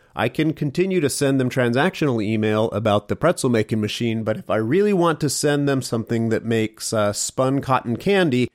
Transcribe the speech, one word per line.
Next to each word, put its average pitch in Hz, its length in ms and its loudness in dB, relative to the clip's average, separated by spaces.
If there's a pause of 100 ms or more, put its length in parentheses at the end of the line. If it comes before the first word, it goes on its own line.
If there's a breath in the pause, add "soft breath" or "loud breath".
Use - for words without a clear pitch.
(160 soft breath)
I 110 120 0
can 156 260 -2
continue 175 480 -2
to 139 80 0
send 135 300 0
them 127 120 0
transactional 127 680 0
email 107 500 0
about 104 360 0
the 101 80 -2
pretzel 151 360 0
making 110 280 0
machine, 110 440 -2
but 107 140 -2
if 95 120 -14
I 95 60 2
really 170 380 2
want 170 260 2
to 151 100 0
send 143 400 0
them 135 140 0
something 117 460 -2
that 110 140 0
makes, 110 500 -2
uh, 104 200 0
spun 131 480 -2
cotton 123 340 -2
candy, 156 600 2